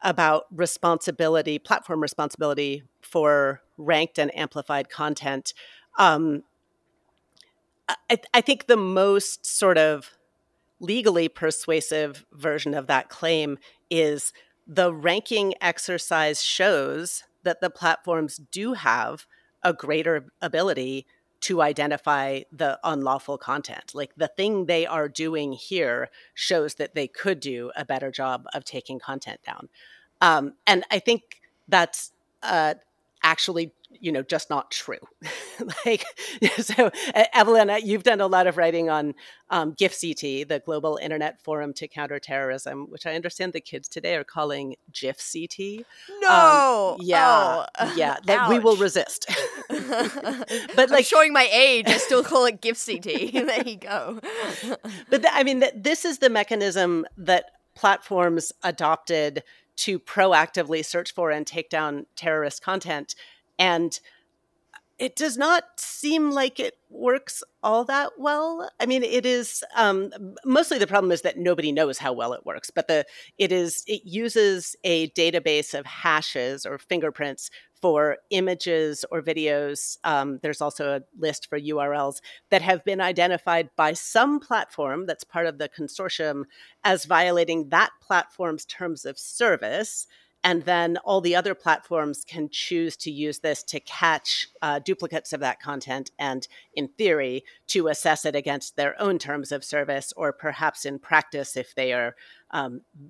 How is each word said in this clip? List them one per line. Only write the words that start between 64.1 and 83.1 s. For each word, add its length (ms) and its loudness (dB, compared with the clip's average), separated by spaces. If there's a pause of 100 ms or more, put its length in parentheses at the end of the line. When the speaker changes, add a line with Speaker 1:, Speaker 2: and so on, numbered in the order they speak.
Speaker 1:
it 160 -4
does 220 -2
not 280 4 (120)
seem 540 0
like 280 0
it 200 -6 (100)
works 560 -2 (180)
all 220 2
that 340 -2
well. 520 -2 (100)
I 60 0
mean, 160 2
it 240 0
is, 360 -2 (120)
um, 360 2 (320)
mostly 360 2
the 80 2
problem 260 4
is 80 0
that 160 -2
nobody 340 0
knows 280 0
how 160 -4
well 180 -4
it 140 -10
works, 240 -8
but 180 -4
the, 160 2 (320)
it 160 2
is, 340 -2
it 200 -6
uses 680 0 (100)
a 260 0
database 680 0
of 60 -10
hashes 800 -2
or 140 -8
fingerprints 720 -4 (320)
for 340 4 (140)
images 800 0
or 100 -4
videos. 800 -2
Um, 380 0
there's 220 -6
also 340 -4
a 60 -6 (160)
list 320 -4
for 80 -4
U 200 -4
R 140 0
Ls 300 -4 (260)
that 140 4
have 200 2
been 200 -2
identified 720 0